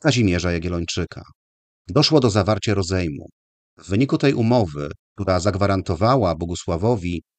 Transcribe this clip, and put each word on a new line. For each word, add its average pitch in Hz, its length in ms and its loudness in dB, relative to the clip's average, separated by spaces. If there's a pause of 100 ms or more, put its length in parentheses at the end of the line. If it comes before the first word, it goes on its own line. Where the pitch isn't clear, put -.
Kazimierza 92 500 2
Jagiellończyka. 85 720 -6 (640)
Doszło 147 320 4
do 123 100 4
zawarcia 104 440 0
rozejmu. 90 540 -4 (500)
W 80 100 -20
wyniku 135 300 0
tej 139 160 2
umowy, 101 560 0 (240)
która 92 260 0
zagwarantowała 98 920 2
Bogusławowi 87 880 -2 (160)